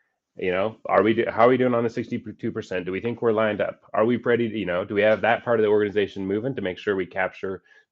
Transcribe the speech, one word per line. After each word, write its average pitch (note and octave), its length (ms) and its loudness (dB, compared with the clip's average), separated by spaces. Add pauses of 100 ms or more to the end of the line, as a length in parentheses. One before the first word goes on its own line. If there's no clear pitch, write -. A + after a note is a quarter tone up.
(360)
You F#2 160 -2
know, G#2 240 -2 (100)
are G2 160 2
we A2 120 4
do-, A2 160 0
how A2+ 160 4
are - 20 6
we C3 80 4
doing B2 180 0
on A#2+ 100 0
the A2+ 60 0
sixty-two A#2+ 600 -8
percent? F#2 360 -8
Do F#2 60 -6
we F#2+ 80 -4
think A#2 220 -6
we're A2+ 100 2
lined G#2+ 280 0
up? - 220 -4 (120)
Are G#2+ 100 4
we A#2+ 120 2
ready A#2+ 320 0
to, G#2+ 100 -6
you F#2+ 80 -4
know, F2+ 180 -2
do A2 100 -8
we G2+ 80 4
have G#2+ 180 4
that A2 240 2
part A#2 160 2
of A2 40 4
the G#2 60 2
organization G2+ 560 0
moving A2 300 -4
to G#2 60 -6
make F#2 160 -6
sure G2+ 180 -2
we F#2 100 -4
capture F#2+ 560 -6 (280)